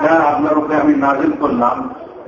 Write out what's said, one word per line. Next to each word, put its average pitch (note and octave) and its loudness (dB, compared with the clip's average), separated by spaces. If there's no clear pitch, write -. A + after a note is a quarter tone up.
যা D#3+ 4
আপনার D3+ 2
উপরে D3+ -2
আমি D3 4
নাযিল C#3 0
করলাম, - -2